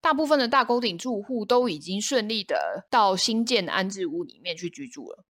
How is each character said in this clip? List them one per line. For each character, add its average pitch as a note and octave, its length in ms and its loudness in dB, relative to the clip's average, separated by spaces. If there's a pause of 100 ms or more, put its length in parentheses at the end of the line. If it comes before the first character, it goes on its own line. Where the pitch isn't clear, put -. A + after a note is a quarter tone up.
大 D#4+ 140 2
部 D4+ 100 2
分 D4 140 4
的 B3 100 2
大 B3+ 160 4
沟 A#3+ 160 2
顶 G#3+ 160 -2
住 A3+ 240 -4
户 A3+ 240 -6
都 B3 240 4
已 D#3 100 -4
经 F3+ 220 -6
顺 A3 260 0
利 G#3+ 160 -4
的 G2+ 480 -2
到 G#3 240 4
新 A3 300 0
建 A3 220 0
的 - 40 -6
安 F#3+ 200 -2
置 G3 160 -6
屋 E3+ 180 -4
里 - 180 -20
面 E3+ 140 -8
去 F3 140 -8
居 C#3 180 -14
住 A#2+ 220 -16
了。 - 200 -20